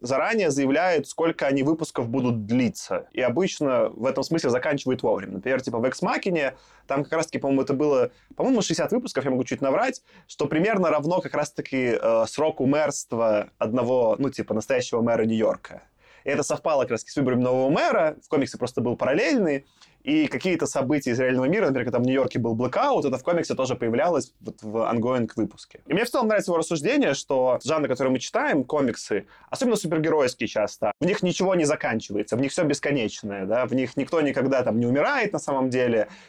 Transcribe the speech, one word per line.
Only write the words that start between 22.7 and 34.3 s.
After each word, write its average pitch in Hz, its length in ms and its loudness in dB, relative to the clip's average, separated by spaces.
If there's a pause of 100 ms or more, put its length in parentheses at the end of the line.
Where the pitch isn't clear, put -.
это 127 120 0
в 123 60 -16
комиксе 170 320 0
тоже 123 200 -2
появлялось 131 640 0
вот - 220 -14
в 107 260 -2
ангоинг 120 480 0
выпуске. - 520 -6
И - 60 -2
мне 208 120 0
в 233 40 -4
целом 240 180 0
нравится 202 240 0
его 165 80 2
рассуждение, 175 560 0
что 127 480 0
жанр, 151 240 0
который 127 220 0
мы 127 100 0
читаем, 220 440 0
комиксы, 123 600 -2 (240)
особенно 240 260 0
супергеройские 156 720 0
часто, 107 520 -2
в 160 60 0
них 190 180 0
ничего 185 320 0
не 170 100 2
заканчивается, 113 720 -2
в 123 40 -2
них 139 100 -2
все - 120 0
бесконечное, 113 840 -2
да, 117 200 0
в 120 80 -4
них 127 240 -2
никто 143 240 0
никогда 135 420 0